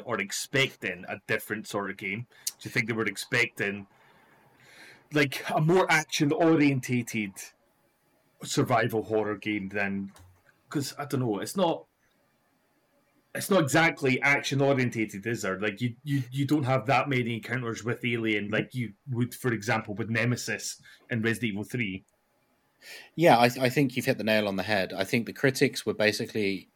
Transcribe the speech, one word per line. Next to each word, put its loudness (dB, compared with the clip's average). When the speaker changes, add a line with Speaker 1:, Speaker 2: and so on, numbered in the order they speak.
Speaker 1:
or -4
expecting -2
a -8
different -4
sort -4
of -10
game? -8
Do -8
you -10
think -2
they -4
were -2
expecting, -2
like, 0
a 2
more 4
action-orientated 2
survival 0
horror 0
game -4
than, -4
'cause, -6
I -8
don't -2
know, -2
it's -8
not, 0
it's -6
not 6
exactly 4
action-orientated, 2
is -2
there? -2
Like, -2
you, -2
you, 0
you -2
don't 2
have 2
that 2
many 0
encounters -6
with -4
Alien 0
like -2
you -6
would, -2
for -2
example, -2
with -4
Nemesis -2
in -2
Resident 0
Evil -6
three. -6
Speaker 2:
Yeah, 8
I, 8
I 2
think 2
you've -2
hit 0
the -6
nail 2
on -2
the -2
head. 0
I -2
think 0
the -8
critics 0
were -2
basically 0